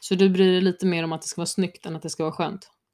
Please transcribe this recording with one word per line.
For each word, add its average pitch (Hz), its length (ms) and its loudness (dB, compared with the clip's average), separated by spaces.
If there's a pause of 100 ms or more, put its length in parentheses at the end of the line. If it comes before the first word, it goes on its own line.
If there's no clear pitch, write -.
Så - 140 -2
du 196 140 6
bryr 185 220 4
dig 185 100 2
lite 185 240 0
mer 175 180 0
om 160 100 -4
att 156 80 -8
det - 60 -12
ska - 140 -10
vara 170 40 -6
snyggt - 400 -4
än 165 100 -10
att 160 60 -12
det 165 80 -8
ska - 140 -6
vara 160 100 -4
skönt 165 300 -6 (300)